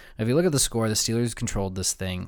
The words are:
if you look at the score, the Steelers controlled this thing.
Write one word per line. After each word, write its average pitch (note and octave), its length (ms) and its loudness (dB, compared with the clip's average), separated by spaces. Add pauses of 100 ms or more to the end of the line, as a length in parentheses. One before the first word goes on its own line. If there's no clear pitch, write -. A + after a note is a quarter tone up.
(180)
if A2 100 0
you B2 80 4
look E3+ 100 4
at F3+ 60 4
the C#3 80 2
score, A2+ 300 2
the G#2+ 60 2
Steelers A#2 380 0
controlled G2 420 -4
this F#2+ 180 -2
thing. F#2 340 -4